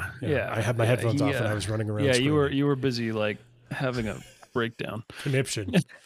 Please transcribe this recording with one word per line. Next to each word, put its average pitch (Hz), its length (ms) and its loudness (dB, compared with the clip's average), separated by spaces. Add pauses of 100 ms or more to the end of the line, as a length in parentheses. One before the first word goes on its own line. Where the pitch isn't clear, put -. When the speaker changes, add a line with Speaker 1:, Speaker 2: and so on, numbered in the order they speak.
(200)
Speaker 1:
Yeah. - 80 -4
Speaker 2:
Yeah. 120 240 0
Speaker 1:
I 113 100 0
had 113 140 0
my 113 80 2
Speaker 2:
Yeah, 117 60 4
Speaker 1:
headphones 117 300 2
Speaker 2:
he, - 80 2
Speaker 1:
off - 80 0
and 110 100 0
Speaker 2:
uh, 104 40 0
Speaker 1:
I 107 40 0
was 98 140 -4
running 107 220 -2
around 107 160 0
Speaker 2:
yeah, 127 100 6
you 139 180 2
were, 143 120 4
Speaker 1:
screaming. 139 120 0
Speaker 2:
you 143 80 2
were 143 100 4
busy, 120 360 0
like, 107 260 -2 (320)
having 123 380 -4
a 98 100 -6 (180)
<laughs> - 160 -20
breakdown. 113 520 -4 (180)
Speaker 1:
Conniption. 131 560 -2
Speaker 2:
<laughs> 175 60 4 (220)